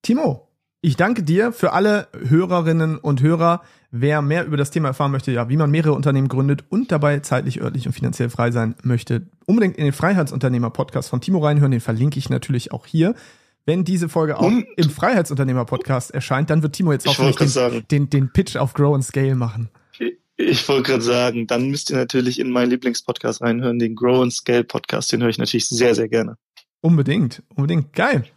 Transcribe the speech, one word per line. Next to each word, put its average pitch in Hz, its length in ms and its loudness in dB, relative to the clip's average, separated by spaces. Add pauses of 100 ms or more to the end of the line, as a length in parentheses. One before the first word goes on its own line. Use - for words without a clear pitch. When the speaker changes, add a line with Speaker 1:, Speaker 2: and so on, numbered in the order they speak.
Speaker 1:
Timo, 233 440 -2 (340)
ich 151 140 2
danke 208 280 0
dir 190 280 2
für 185 220 0
alle 208 400 2
Hörerinnen 160 840 0
und 139 220 0
Hörer. 170 420 2 (260)
Wer 143 320 0
mehr 156 240 0
über 151 120 -4
das 143 120 0
Thema 151 200 -2
erfahren 139 220 -2
möchte, 135 200 -4
ja, 120 180 -2
wie 143 80 0
man 147 140 2
mehrere 156 220 2
Unternehmen 135 360 2
gründet 139 400 0
und 240 220 -2
dabei 147 280 2
zeitlich, 131 420 -4
örtlich 120 260 -4
und 131 60 -4
finanziell 120 360 -4
frei 120 220 0
sein 113 320 -2
möchte, 120 440 -2 (180)
unbedingt 196 320 2
in 151 80 0
den 139 80 0
Freiheitsunternehmer-Podcast 135 1160 -2
von 127 100 -4
Timo 185 200 0
reinhören. 147 320 2
Den 120 100 0
verlinke 131 380 -2
ich - 100 -8
natürlich 127 420 -2
auch - 140 -10
hier. 165 300 0 (480)
Wenn 175 200 0
diese 170 260 -2
Folge 156 300 0
auch - 80 4
Speaker 2:
Und 226 180 2 (100)
Speaker 1:
im 156 140 2
Freiheitsunternehmer-Podcast 131 1200 -2
erscheint, 135 380 -2
dann 156 140 2
wird 147 100 -2
Timo 170 200 0
jetzt 135 120 -2
Speaker 2:
Ich 147 60 4
Speaker 1:
hoffentlich 135 280 2
Speaker 2:
wollte 151 60 4
Speaker 1:
den, 135 80 2
Speaker 2:
gerade 123 200 2
sagen. 117 180 -6
Speaker 1:
den, 143 180 2
den 135 240 0
Pitch 185 220 0
auf 123 180 -2
Grow 143 220 2
and 135 80 0
Scale 135 320 -2
machen. 117 340 -4 (300)
Speaker 2:
Ich, - 140 -4 (240)
ich - 300 0
wollte 135 220 0
gerade 123 140 2
sagen, 120 420 0
dann 123 240 0
müsst 139 220 -6
ihr 139 60 0
natürlich 127 420 0
in 131 100 -2
meinen 123 220 2
Lieblingspodcast 120 680 -4
reinhören, 120 360 0
den 113 180 -2
Grow 127 280 2
and 123 100 0
Scale 120 300 0
Podcast. - 480 -4
Den 117 100 0
höre 117 80 2
ich 110 80 -2
natürlich 117 300 -2
sehr, 120 260 2
sehr 113 140 0
gerne. 110 300 -2 (420)
Speaker 1:
Unbedingt, 156 680 2
unbedingt. 147 440 -2
Geil. 196 300 0 (140)